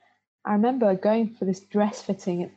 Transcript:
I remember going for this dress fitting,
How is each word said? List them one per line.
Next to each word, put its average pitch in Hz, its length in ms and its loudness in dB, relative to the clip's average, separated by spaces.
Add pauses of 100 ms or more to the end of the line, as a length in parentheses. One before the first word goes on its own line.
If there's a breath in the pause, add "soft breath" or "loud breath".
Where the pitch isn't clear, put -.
(440 soft breath)
I - 80 -2
remember 220 420 2
going 220 400 0
for - 100 -6
this 185 160 -2
dress 208 420 -2
fitting, 180 540 -4